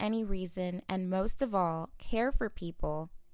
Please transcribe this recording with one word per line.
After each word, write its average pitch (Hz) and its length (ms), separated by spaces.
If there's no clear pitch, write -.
any 220 240
reason. 185 640
And 185 200
most 190 320
of 233 140
all, 165 440
care 220 340
for 214 180
people 160 640